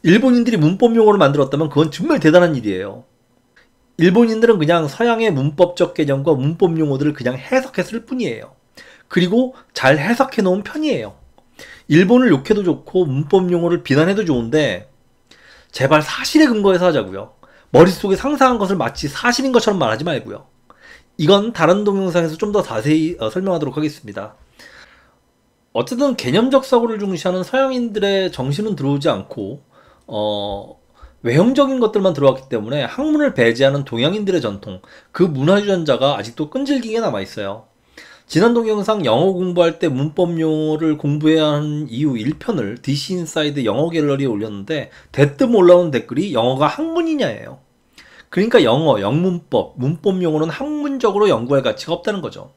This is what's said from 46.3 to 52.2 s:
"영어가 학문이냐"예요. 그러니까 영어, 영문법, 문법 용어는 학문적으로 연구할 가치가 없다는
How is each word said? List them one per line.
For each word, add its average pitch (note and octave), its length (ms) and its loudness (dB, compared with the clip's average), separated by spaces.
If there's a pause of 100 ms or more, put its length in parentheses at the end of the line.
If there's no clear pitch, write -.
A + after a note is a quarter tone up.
"영어가 C3 340 0
학문이냐"예요. D4+ 920 -4 (720)
그러니까 G#3+ 340 4
영어, B2 360 2
영문법, D3 760 -2
문법 F3 460 -2
용어는 D#3 280 0
학문적으로 C4+ 760 -2
연구할 C3 340 0
가치가 B2 300 -6
없다는 G3 280 -6